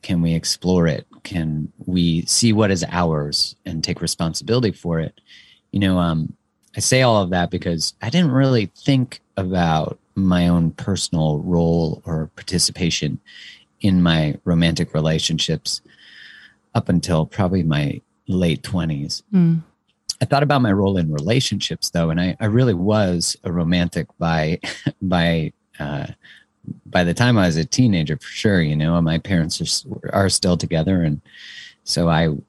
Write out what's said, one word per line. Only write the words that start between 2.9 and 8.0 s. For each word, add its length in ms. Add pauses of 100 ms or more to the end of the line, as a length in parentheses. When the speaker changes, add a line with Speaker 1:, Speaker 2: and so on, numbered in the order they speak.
Speaker 1:
and 180
take 180
responsibility 720
for 280
it? 200 (520)
You 80
know, 180
um, 360 (420)
I 40
say 220
all 220
of 80
that 180
because 540